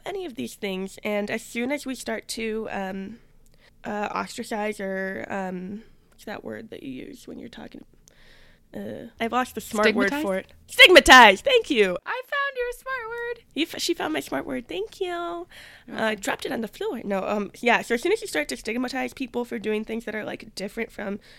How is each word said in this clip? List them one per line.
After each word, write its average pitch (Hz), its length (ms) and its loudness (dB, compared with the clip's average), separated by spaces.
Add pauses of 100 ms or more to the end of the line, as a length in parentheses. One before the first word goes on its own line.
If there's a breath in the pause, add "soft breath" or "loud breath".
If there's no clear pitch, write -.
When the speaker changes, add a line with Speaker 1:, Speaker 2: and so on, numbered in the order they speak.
Speaker 1:
any 381 200 -8
of 262 100 -12
these 240 200 -8
things. 190 480 -6
And 208 280 -2
as 233 100 -4
soon 240 300 -4
as 285 140 -4
we 262 100 -6
start 226 340 -8
to, 220 420 -4
um, 196 480 -8 (640 soft breath)
uh, 208 300 -4
ostracize 208 640 -4
or, 190 500 -4
um, 190 540 -6 (260)
what's - 160 -20
that - 180 -10
word 110 260 -10
that - 140 -14
you 135 80 -10
use - 360 -14
when - 120 -14
you're - 100 -14
talking? - 360 -16 (920 loud breath)
Uh, 214 320 -10 (120)
I've 226 120 -2
lost 247 240 -2
the 220 60 -8
smart 214 340 2
word - 140 2
Speaker 2:
Stigmatize? 285 120 -2
Speaker 1:
for 196 160 0
it. - 160 -10 (140)
Stigmatize. 254 760 12
Thank 508 300 4
you. 269 340 4
Speaker 2:
I 508 220 -4
found 554 280 -2
your 494 180 -4
smart 480 360 -8
word. 480 340 -8 (120)
Speaker 1:
You 285 80 0
f-, - 180 -8
she 339 140 0
found - 180 -4
my 311 60 -2
smart 277 260 -4
word. 254 220 -8
Thank 381 340 -8
you. 359 100 -4
Uh, 339 340 -6 (440 loud breath)
I 220 220 -2
Speaker 2:
Okay. 214 100 -2
Speaker 1:
dropped - 240 -4
it 381 60 -6
on 247 100 -4
the 220 60 -4
floor. 359 360 -6
No, 196 240 -2
um, 202 220 -2 (120)
yeah. 220 200 4
So 233 140 -2
as 240 80 -2
soon 349 80 2
as 440 100 0
you 403 60 -10
start 302 220 -2
to 254 80 -6
stigmatize 254 580 -4
people 240 280 -6
for 240 140 -8
doing 214 260 -2
things 220 220 -8
that 214 80 -8
are, 214 100 -6
like, 214 300 -10
different 208 380 -8
from 202 280 -8 (200 loud breath)